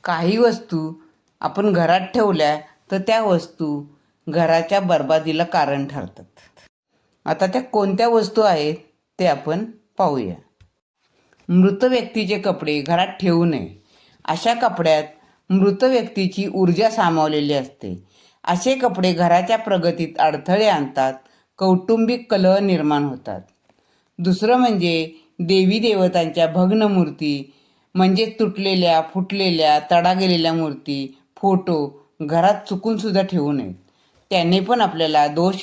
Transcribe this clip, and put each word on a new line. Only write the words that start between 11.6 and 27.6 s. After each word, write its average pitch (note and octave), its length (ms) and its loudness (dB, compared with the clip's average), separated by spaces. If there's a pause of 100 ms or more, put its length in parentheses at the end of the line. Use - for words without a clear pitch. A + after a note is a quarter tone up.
व्यक्तीचे A3 540 -2
कपडे D#3 420 -2
घरात E3+ 260 0
ठेवू E3+ 380 0
नये. B2+ 380 -4 (420)
अशा A3+ 300 -2
कपड्यात E3+ 500 0 (460)
मृत G3 340 2
व्यक्तीची G3 720 -2
ऊर्जा F#3+ 360 2
सामावलेली D#3 640 0
असते. G#2+ 500 -8 (400)
असे F3+ 300 0
कपडे F#3 380 0
घराच्या F3 460 2
प्रगतीत F3 500 -2 (100)
अडथळे F3 500 0
आणतात, C3+ 460 0 (440)
कौटुंबिक A3 720 0
कलह F#3+ 280 4
निर्माण D3+ 460 0
होतात. B2 360 -8 (760)
दुसरं F#3+ 380 2
म्हणजे F3 540 0 (280)
देवी F#3+ 400 2
देवतांच्या F3+ 680 0
भग्न F#3 360 2
मूर्ती, D3+ 680 -2 (420)